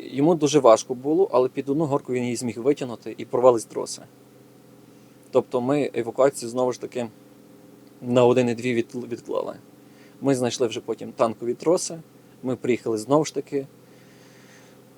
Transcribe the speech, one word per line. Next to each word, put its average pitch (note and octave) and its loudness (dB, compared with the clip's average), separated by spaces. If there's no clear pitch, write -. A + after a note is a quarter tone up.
йому D3 4
дуже D3 2
важко A#2+ 6
було, D3+ 0
але B2+ 2
під C3+ -8
одну D3 0
горку C3+ -4
він B2 -2
її A#2+ -4
зміг A#2 -8
витягнути, A#2+ -4
і A#2+ -12
порвались A#2+ 4
троси. - -10
Тобто B2+ 0
ми C3+ -2
евакуацію, A#2+ 0
знову B2+ -2
ж - -12
таки, A#2+ -8
на B2 4
один B2 4
і A#2 -2
дві A#2+ -4
від-, A#2 -4
відклали. - -8
Ми C3+ 0
знайшли B2 -2
вже A2+ -6
потім A2+ -10
танкові A#2+ -2
троси, E3+ -2
ми B2+ -4
приїхали A2+ -2
знову C#3+ 0
ж - -10
таки, C#3 -8